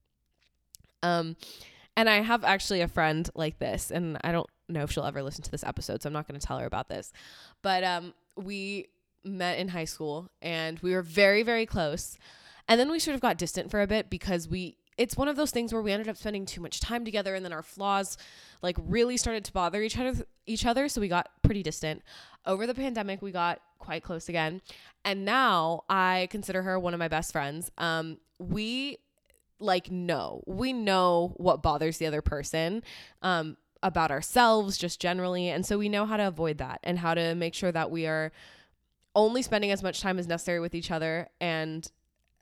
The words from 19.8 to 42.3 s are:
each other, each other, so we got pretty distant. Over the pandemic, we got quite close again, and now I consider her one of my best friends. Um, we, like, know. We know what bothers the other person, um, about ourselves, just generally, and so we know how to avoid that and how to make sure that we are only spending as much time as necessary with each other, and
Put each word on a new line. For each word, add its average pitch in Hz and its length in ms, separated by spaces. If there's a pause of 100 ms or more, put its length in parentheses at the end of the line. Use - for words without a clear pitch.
each 220 160
other, 254 160 (320)
each 220 200
other, 262 240
so 240 100
we 208 80
got 175 220 (120)
pretty 202 220
distant. 156 400 (420)
Over 196 220
the 240 80
pandemic, 220 460
we 196 100
got 175 300 (180)
quite 165 240
close 165 240
again, 170 340 (440)
and 196 180
now 196 640
I 185 400
consider 190 340
her 185 140
one 175 160
of 170 60
my 165 80
best 160 240
friends. 151 460
Um, 160 400 (200)
we, 220 600 (600)
like, 185 320
know. 165 560
We 240 280
know 180 640
what 165 260
bothers 156 340
the 165 80
other 151 160
person, 160 640 (380)
um, 165 340 (260)
about 160 300
ourselves, 208 640
just - 220
generally, 180 480
and 175 180
so 208 120
we 208 100
know 208 180
how 214 120
to 202 100
avoid 160 300
that 127 260
and 175 160
how 165 140
to 165 220
make 170 180
sure 180 180
that 160 180
we 165 160
are 156 280 (800)
only 220 260
spending 208 300
as 196 100
much 185 200
time 185 180
as 175 80
necessary 170 320
with 170 160
each 170 160
other, 160 380 (100)
and 160 500 (520)